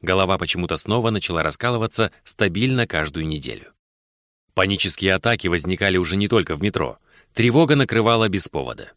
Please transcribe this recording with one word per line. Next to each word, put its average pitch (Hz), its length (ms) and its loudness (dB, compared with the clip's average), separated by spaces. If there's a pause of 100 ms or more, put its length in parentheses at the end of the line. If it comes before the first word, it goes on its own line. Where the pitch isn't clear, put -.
Голова 95 380 2
почему-то 87 380 -4
снова 113 340 0
начала 90 320 -2
раскалываться 113 680 -2 (120)
стабильно 113 640 0
каждую 78 400 -4
неделю. 67 460 -8 (840)
Панические 95 600 0
атаки 107 340 0
возникали 90 500 0
уже 87 180 0
не 101 120 0
только 90 280 2
в 71 60 -6
метро. 80 360 -4 (360)
Тревога 143 420 4
накрывала 113 520 2
без 95 200 -2
повода. 62 480 -8